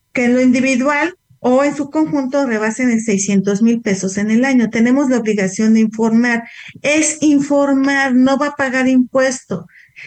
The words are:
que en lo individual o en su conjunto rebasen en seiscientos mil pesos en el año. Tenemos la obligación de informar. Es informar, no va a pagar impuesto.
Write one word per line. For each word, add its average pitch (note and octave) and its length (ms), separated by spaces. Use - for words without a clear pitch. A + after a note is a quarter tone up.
que B3 140
en B3 100
lo B3+ 60
individual C4+ 760
o B3+ 240
en C#4+ 120
su C#4+ 140
conjunto C#4+ 560
rebasen A3 440
en A3+ 120
seiscientos G3+ 600
mil A#3 200
pesos F#3+ 360
en G#3+ 140
el A#3+ 140
año. B3 240
Tenemos B3 400
la B3+ 80
obligación G#3+ 560
de A3 80
informar. A3+ 600
Es D4+ 400
informar, C#4 920
no C4 240
va D4 100
a C#4+ 80
pagar C4 320
impuesto. B3+ 760